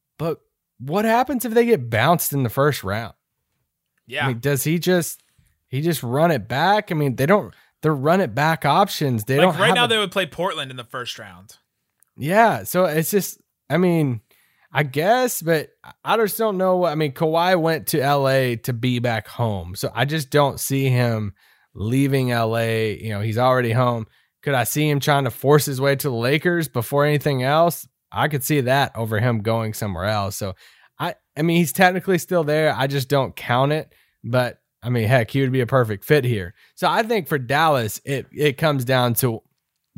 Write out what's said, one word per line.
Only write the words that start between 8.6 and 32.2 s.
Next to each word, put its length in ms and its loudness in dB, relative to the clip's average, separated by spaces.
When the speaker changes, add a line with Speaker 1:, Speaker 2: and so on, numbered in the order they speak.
Speaker 1:
options. 580 0
They 140 0
Speaker 2:
Like, 160 6
Speaker 1:
don't 60 -6
Speaker 2:
right 80 2
Speaker 1:
have 80 2
Speaker 2:
now, 100 2
Speaker 1:
a 20 -2
Speaker 2:
they 100 0
would 140 -2
play 160 -2
Portland 420 -6
in 80 -14
the 60 -14
first 340 -10
round. 400 -20
Speaker 1:
Yeah. 460 2
So 220 0
it's 240 0
just, 300 -2
I 80 2
mean, 440 2
I 100 0
guess, 580 0
but 280 -2
I 120 2
just 200 -2
don't 200 0
know. 280 2
I 100 -2
mean, 160 0
Kawhi 480 0
went 280 0
to 140 0
L 280 2
A 280 2
to 140 -6
be 280 -2
back 280 -2
home. 480 -4
So 180 -6
I 120 0
just 240 -4
don't 320 2
see 280 -2
him 440 0
leaving 580 0
L 260 0
A. 400 -2
You 120 -8
know, 120 -4
he's 160 -2
already 360 2
home. 340 0
Could 100 0
I 100 2
see 260 0
him 120 2
trying 240 2
to 60 -2
force 340 4
his 160 -4
way 160 2
to 120 -4
the 60 -2
Lakers 540 0
before 360 0
anything 380 0
else? 420 2
I 160 0
could 160 -4
see 160 2
that 340 0
over 240 -2
him 220 0
going 320 -2
somewhere 320 -6
else. 320 -2
So 160 -8
I, 180 -6
I 60 -6
mean, 160 2
he's 160 2
technically 440 2
still 280 -2